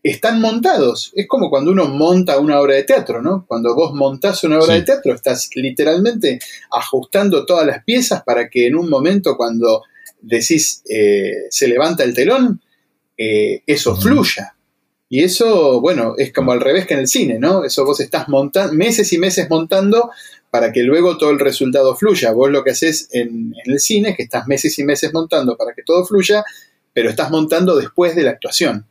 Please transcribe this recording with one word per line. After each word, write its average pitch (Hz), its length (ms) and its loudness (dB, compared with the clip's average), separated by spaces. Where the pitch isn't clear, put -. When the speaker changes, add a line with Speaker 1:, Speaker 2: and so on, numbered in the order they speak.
Speaker 1:
están 220 380 0
montados. 220 760 0
Es 196 120 -4
como 175 220 0
cuando 139 220 0
uno 175 180 2
monta 160 500 2
una 147 220 2
obra 139 140 4
de 139 80 0
teatro, 131 380 0
¿no? 180 260 -4
Cuando 117 280 -2
vos 147 180 0
montás 139 520 -2
una 156 140 2
obra 165 160 4
Speaker 2:
Sí. - 40 2
Speaker 1:
de 165 60 -4
teatro, 180 280 0
estás 123 420 -4
literalmente 156 840 -2
ajustando 151 760 -2
todas 165 220 2
las - 160 -4
piezas 240 400 -2
para 120 260 -2
que 123 180 2
en 139 80 0
un 170 140 -2
momento 151 460 0
cuando 117 480 0
decís, 117 680 -2
eh, 101 600 0
"se - 180 0
levanta 147 380 0
el 123 80 -2
telón", 214 480 2
eh, 107 480 -2
eso 139 280 0
Speaker 2:
Ujú. 95 100 -4
Speaker 1:
fluya. - 520 0
Y 135 120 2
eso, 180 580 2
bueno, 131 380 0
es 131 120 -2
como 127 200 0
al 120 100 0
revés 156 240 2
que 170 80 -4
en 139 80 0
el 127 60 -2
cine, 135 320 -2
¿no? 170 260 2
Eso 135 180 -2
vos 143 160 0
estás 147 300 -6
monta-, 143 420 0
meses 202 400 0
y 170 60 0
meses 185 320 -2
montando 196 600 2
para 117 200 0
que 120 120 0
luego 160 340 2
todo 147 140 2
el 143 80 0
resultado 135 560 0
fluya. 180 360 2
Vos 131 200 2
lo 139 120 0
que 135 80 0
haces 156 400 -2
en, 117 420 -4
en 123 80 -4
el 139 60 0
cine 160 320 0
es 180 60 -6
que 120 60 -6
estás 117 240 -6
meses 139 300 -2
y 143 60 -4
meses 147 280 -2
montando 156 460 -2
para 117 160 -6
que - 100 -18
todo 180 220 2
fluya, 208 380 2
pero 135 160 0
estás 143 220 -4
montando 160 440 2
después 165 400 0
de 165 80 2
la 123 80 2
actuación. 117 600 -4